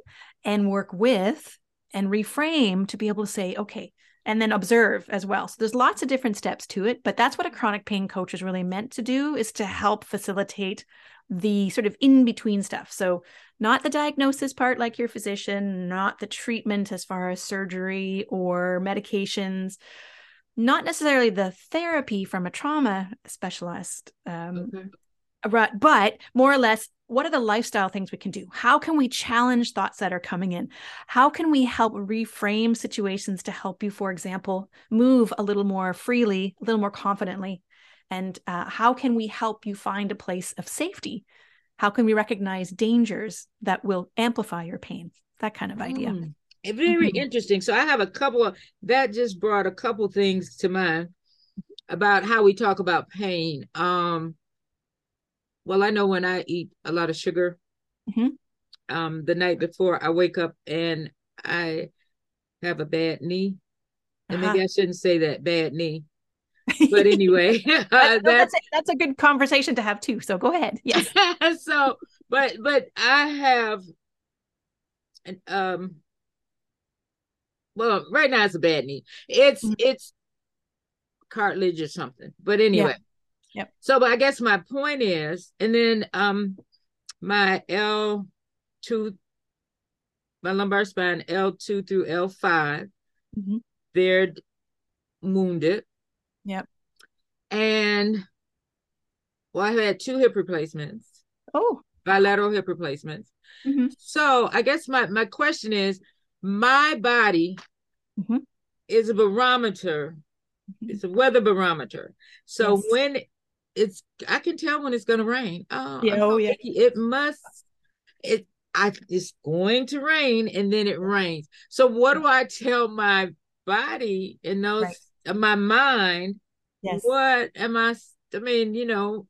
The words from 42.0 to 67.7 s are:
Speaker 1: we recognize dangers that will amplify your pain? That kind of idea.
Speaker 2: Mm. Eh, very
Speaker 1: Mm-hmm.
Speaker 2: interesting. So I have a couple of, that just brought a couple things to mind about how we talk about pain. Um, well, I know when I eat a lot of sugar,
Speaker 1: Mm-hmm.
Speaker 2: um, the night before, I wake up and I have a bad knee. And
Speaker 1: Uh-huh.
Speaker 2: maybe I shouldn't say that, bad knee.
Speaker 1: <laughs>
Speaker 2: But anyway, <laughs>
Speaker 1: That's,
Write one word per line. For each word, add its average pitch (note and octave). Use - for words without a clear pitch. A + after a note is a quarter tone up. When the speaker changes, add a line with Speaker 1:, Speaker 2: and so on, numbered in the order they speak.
Speaker 1:
we A3
recognize G3
dangers A3
that F#3+
will F#3
amplify A3+
your E3+
pain? E3+
That G#3+
kind G3
of A3
idea. C4
Speaker 2:
Mm. E3
Eh, G3
very E4+
Speaker 1:
Mm-hmm. F#3
Speaker 2:
interesting. A#3
So F#3
I A#3
have C#4+
a G3
couple A#3+
of, -
that B3
just G#3+
brought G3+
a A3+
couple A3+
things F#3+
to F#3+
mind F3
about F#3+
how A3
we G3
talk G3
about F3
pain. E3+
Um, E3+
well, F#3+
I G#3+
know G3+
when F#3
I F#3
eat E3+
a C#3+
lot E3
of D#3+
sugar, F3
Speaker 1:
Mm-hmm. A3+
Speaker 2:
um, D#3+
the E3+
night F3
before, E3+
I D#3
wake F3
up E3
and D#3+
I E3
have E3+
a D#3
bad D#3+
knee. F#3+
And F3+
Speaker 1:
Uh-huh. G#3
Speaker 2:
maybe F#3+
I F#3+
shouldn't F3+
say F3
that, D3
bad E3
knee. D#3
Speaker 1:
<laughs> -
Speaker 2:
But G3+
anyway, G3
<laughs> -
Speaker 1:
That's, C#4